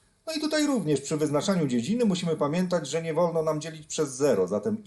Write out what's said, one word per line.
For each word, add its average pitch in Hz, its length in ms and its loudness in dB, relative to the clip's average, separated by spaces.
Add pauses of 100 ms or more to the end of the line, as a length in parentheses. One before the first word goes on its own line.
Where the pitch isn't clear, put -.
(260)
No 320 60 -6
i 311 80 -4
tutaj 302 260 0
również 196 340 2
przy - 160 -4
wyznaczaniu 151 500 2
dziedziny 135 380 0
musimy 170 320 2
pamiętać, 170 520 0
że 160 140 -2
nie 165 120 -4
wolno 165 280 2
nam 156 180 -2
dzielić 156 260 -10
przez 139 280 -2
zero, 120 340 2
zatem 107 380 -2